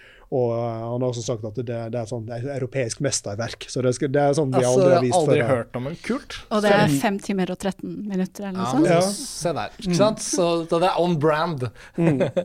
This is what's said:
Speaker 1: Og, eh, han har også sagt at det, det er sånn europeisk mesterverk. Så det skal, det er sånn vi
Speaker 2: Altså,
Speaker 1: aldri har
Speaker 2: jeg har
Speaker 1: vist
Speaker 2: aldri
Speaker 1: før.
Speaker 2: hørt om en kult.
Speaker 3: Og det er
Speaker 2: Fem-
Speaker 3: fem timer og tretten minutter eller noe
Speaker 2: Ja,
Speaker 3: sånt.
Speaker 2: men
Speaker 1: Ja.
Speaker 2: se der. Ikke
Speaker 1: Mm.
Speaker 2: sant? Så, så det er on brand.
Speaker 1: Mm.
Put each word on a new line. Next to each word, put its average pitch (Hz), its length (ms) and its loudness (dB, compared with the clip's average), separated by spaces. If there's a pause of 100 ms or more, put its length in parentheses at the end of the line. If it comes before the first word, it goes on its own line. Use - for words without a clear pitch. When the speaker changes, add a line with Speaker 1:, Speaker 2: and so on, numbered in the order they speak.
(320)
Speaker 1:
Og, 123 220 2
eh, 117 320 -4
han 123 160 -4
har 127 80 0
også 117 160 -6
sagt 113 180 -4
at 107 120 -8
det, 123 100 -6
det 117 320 -6
er 113 80 -6
sånn 117 240 -8
europeisk 123 720 -4
mesterverk. 107 680 -4
Så 131 140 -2
det 127 140 4
skal, 135 180 -2
det 143 80 4
er 143 100 4
sånn 139 200 0
vi 127 100 4
Speaker 2:
Altså, 127 160 4
Speaker 1:
aldri - 40 6
har - 80 6
Speaker 2:
jeg 180 40 8
har 175 80 4
Speaker 1:
vist 127 160 4
Speaker 2:
aldri 147 220 4
Speaker 1:
før. - 80 0
Speaker 2:
hørt 123 320 0
om 127 80 -6
en 165 80 -8
kult. - 400 -6 (160)
Speaker 3:
Og 214 100 2
det 208 80 4
er 202 160 4
Speaker 2:
Fem- 143 140 2
Speaker 3:
fem 202 180 0
timer 190 320 -2
og 180 80 -6
tretten 185 380 -6 (100)
minutter 185 380 -4
eller 196 140 -8
noe 185 40 -2
Speaker 2:
Ja, - 80 -2
Speaker 3:
sånt. 269 120 2
Speaker 2:
men 180 100 4
Speaker 1:
Ja. 170 80 4
Speaker 2:
se 196 520 -2
der. 113 180 -4 (100)
Ikke 180 100 -4
Speaker 1:
Mm. 175 60 2
Speaker 2:
sant? 208 240 4
Så, 170 480 0
så 170 120 2
det 180 100 4
er 160 100 0
on 170 180 2
brand. 151 520 0 (280)
Speaker 1:
Mm. 160 200 4 (260)